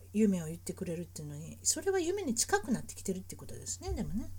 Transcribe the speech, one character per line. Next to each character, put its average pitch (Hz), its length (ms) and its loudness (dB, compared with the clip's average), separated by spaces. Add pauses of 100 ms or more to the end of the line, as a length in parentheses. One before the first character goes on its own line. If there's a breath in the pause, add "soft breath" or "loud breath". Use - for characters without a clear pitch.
(140)
夢 202 280 6
を 156 60 -4
言 160 80 -6
っ - 20 -12
て - 160 -6
く - 100 -6
れ 170 120 0
る 175 80 -4
っ - 20 -4
て - 160 -12
い 151 40 -8
う - 20 -8
の 147 80 -8
に、 156 260 -10
そ - 180 2
れ 359 120 2
は 381 80 4
夢 381 240 0
に 269 100 2
近 - 260 4
く 349 120 0
な 185 80 4
っ - 40 -6
て - 120 -10
き - 80 -10
て 190 100 0
る 180 60 -2
っ - 20 -6
て - 140 -10
こ - 100 -12
と - 80 -8
で - 140 -10
す - 140 -6
ね、 370 120 0
で 285 100 0
も 151 100 0
ね。 285 260 -2